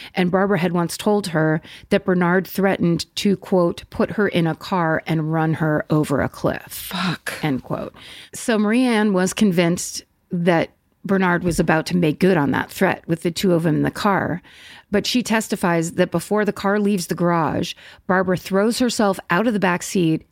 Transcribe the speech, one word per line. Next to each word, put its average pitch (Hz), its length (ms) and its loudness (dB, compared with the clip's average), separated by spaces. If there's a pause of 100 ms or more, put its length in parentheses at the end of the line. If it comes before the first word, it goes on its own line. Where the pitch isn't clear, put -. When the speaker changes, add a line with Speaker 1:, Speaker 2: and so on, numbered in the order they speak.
(140)
Speaker 1:
and 180 160 0
Barbara 190 300 2
had 170 140 0
once 175 240 -2
told 208 300 0
her 156 340 0 (280)
that 196 140 2
Bernard 180 420 2
threatened 180 600 0 (100)
to, 196 220 2
quote, - 540 0
"put - 200 -2
her 208 160 0
in 170 180 0
a 160 100 -2
car 165 520 -2
and 156 240 -2
run 160 220 0
her 151 360 0
over 147 320 2
a - 60 0
cliff." - 400 -2
Speaker 2:
Fuck. - 760 -6
Speaker 1:
End 131 220 -2
quote. - 300 -8 (400)
So - 260 -2
Marie 214 240 2
Ann 214 300 2
was 180 180 2
convinced 180 720 0 (280)
that 175 400 0 (340)
Bernard 185 380 2
was 175 160 0
about 160 280 2
to 175 100 -2
make 160 220 2
good 185 180 4
on 143 140 2
that - 200 -2
threat - 360 -2
with 165 160 -2
the 180 80 0
two 180 220 0
of 165 100 2
them 160 120 2
in 143 80 0
the 139 80 0
car. - 500 -2 (480)
But 202 160 0
she 247 160 0
testifies 175 720 0
that 180 180 0
before 202 340 -2
the 202 80 -2
car 202 260 0
leaves 202 280 0
the 175 80 -4
garage, 170 580 0 (340)
Barbara 185 300 2
throws 202 420 0
herself 220 400 0 (100)
out 180 180 2
of 254 60 2
the 208 60 0
back 180 240 0
seat 165 480 0